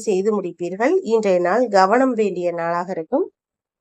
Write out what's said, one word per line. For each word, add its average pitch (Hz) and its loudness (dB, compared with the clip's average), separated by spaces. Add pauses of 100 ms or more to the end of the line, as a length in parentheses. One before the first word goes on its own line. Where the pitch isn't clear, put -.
செய்து 202 0
முடிப்பீர்கள். 185 -2
இன்றைய 214 2
நாள் 202 2
கவனம் 214 4
வேண்டிய 180 -2
நாளாக 170 -4
இருக்கும். 233 -4 (520)